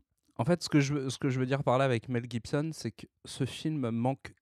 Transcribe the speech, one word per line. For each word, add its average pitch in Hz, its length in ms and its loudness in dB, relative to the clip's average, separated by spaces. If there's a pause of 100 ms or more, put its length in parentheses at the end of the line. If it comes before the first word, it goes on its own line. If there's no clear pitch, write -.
(380)
En 120 80 0
fait, 170 180 2
ce - 60 -8
que 151 100 6
je 139 160 2
veux, 135 160 -2
ce - 80 -8
que 143 100 0
je 131 100 0
veux 127 60 2
dire 135 180 0
par 127 140 4
là 139 80 4
avec 123 240 0
Mel 120 180 -2
Gibson, 143 460 -2
c'est - 180 -6
que - 140 -16 (180)
ce - 220 -2
film 139 460 -2
manque 120 500 -2